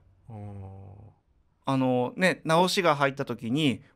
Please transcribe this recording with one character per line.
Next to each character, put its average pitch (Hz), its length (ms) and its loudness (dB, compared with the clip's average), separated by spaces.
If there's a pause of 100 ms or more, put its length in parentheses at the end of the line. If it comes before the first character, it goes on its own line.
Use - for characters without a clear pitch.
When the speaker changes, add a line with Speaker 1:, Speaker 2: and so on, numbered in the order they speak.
(280)
Speaker 1:
あ 117 40 -18
ー。 101 440 -14 (920)
Speaker 2:
あ 135 80 0
の 127 400 0
ね、 180 280 0
直 170 240 4
し 185 120 0
が 160 140 4
入 139 160 2
っ 135 40 -12
た 139 100 -6
時 113 260 -8
に、 139 320 0 (140)